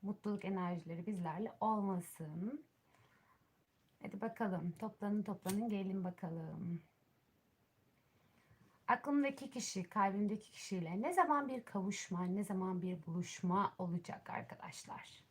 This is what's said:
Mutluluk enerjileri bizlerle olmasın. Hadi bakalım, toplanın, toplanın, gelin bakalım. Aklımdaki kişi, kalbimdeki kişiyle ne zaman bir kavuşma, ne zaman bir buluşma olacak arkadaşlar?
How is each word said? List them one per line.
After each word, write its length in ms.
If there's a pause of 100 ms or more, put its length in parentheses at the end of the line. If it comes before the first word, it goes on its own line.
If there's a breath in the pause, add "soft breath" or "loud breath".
Mutluluk 440
enerjileri 600
bizlerle 520
olmasın. 1040 (1400 soft breath)
Hadi 200
bakalım, 580
toplanın, 440
toplanın, 460
gelin 340
bakalım. 800 (2000 soft breath)
Aklımdaki 640
kişi, 320
kalbimdeki 680
kişiyle 500
ne 120
zaman 340
bir 160
kavuşma, 600
ne 200
zaman 380
bir 240
buluşma 720
olacak 520
arkadaşlar? 1000